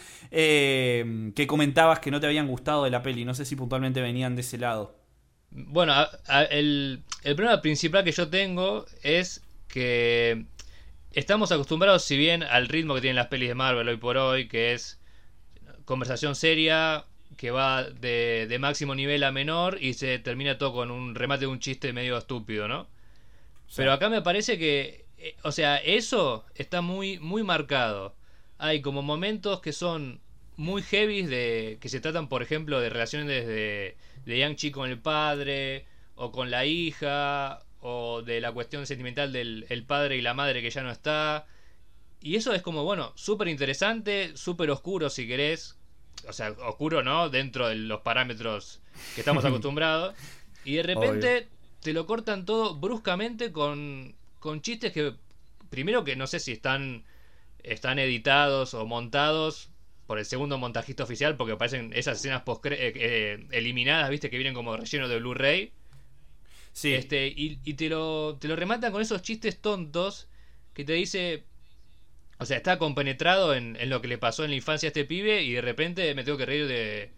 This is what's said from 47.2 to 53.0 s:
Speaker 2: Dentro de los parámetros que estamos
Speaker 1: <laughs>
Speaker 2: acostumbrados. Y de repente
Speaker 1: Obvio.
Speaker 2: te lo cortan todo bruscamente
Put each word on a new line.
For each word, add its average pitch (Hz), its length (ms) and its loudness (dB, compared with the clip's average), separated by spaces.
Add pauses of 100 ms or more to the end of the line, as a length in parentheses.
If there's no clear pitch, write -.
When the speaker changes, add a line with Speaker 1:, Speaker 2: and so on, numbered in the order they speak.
Speaker 2:
Dentro 131 380 0
de 110 80 0
los 110 260 -4
parámetros 117 800 -2 (320)
que 120 80 -8
estamos 147 240 4
Speaker 1:
<laughs> - 0 -
Speaker 2:
acostumbrados. 156 720 2 (480)
Y 139 120 -2
de 165 80 2
repente 220 540 4
Speaker 1:
Obvio. 233 100 -4 (340)
Speaker 2:
te 156 120 -2
lo 165 140 0
cortan 214 380 -2
todo 214 300 2
bruscamente 214 760 -2